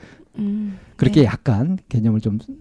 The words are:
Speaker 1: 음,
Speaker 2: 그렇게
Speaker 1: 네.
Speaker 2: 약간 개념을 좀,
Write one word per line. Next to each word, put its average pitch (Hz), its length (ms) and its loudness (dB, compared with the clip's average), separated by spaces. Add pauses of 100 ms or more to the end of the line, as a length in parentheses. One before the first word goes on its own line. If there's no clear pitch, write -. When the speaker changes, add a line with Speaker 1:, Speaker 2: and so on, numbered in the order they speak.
(380)
Speaker 1:
음, 208 400 -6 (180)
Speaker 2:
그렇게 127 260 4
Speaker 1:
네. 120 40 6
Speaker 2:
약간 123 520 -2 (100)
개념을 110 320 0
좀, 110 180 -2 (220)